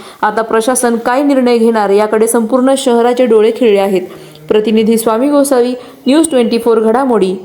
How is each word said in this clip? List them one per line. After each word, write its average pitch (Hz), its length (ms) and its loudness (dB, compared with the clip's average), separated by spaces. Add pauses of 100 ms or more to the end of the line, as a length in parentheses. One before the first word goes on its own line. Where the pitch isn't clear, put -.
(220)
आता 214 200 -2
प्रशासन 233 540 -2
काय 247 260 -2
निर्णय 262 360 2
घेणार, 226 300 0
याकडे 214 400 2
संपूर्ण 247 500 0
शहराचे 247 480 0
डोळे 220 300 2
खिळले 208 220 2
आहेत. 196 240 -2 (460)
प्रतिनिधी 220 500 0
स्वामी 233 320 -2
गोसावी, 269 440 0 (320)
न्यूज 302 240 2
ट्वेंटी 233 280 0
फोर 226 220 0
घडामोडी, 220 640 0